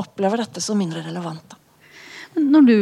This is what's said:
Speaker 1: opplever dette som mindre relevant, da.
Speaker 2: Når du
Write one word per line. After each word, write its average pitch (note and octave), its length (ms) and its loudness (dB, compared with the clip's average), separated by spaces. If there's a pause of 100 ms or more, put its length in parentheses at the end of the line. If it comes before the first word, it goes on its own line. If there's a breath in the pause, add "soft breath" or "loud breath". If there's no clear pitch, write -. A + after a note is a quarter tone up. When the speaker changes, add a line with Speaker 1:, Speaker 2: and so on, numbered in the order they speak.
Speaker 1:
opplever G#3 400 -4
dette G#3+ 220 -12
som G#3+ 160 -4
mindre E3 260 -6
relevant, E3 420 -10
da. - 140 -20 (720 loud breath)
Speaker 2:
Når D4 320 4
du A#3+ 180 6